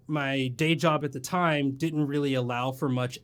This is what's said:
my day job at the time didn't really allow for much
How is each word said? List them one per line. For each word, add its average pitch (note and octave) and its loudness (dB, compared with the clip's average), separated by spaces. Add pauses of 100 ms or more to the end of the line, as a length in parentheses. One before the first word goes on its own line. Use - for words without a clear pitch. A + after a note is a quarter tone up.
my C3+ 0
day D#3 2
job D3+ 2
at C3+ -4
the C3+ -8
time D3+ 0
didn't D3+ 0
really C#3+ 0
allow B2 0
for C3 -2
much B2+ -2